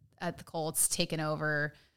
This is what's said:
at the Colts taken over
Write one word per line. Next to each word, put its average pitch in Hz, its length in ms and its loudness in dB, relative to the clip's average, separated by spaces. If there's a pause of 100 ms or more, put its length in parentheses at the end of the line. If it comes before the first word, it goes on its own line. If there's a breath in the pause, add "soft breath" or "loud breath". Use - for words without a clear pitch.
(200)
at 175 200 -6
the - 40 -14
Colts 160 440 0
taken 170 320 0
over 151 560 0 (220 soft breath)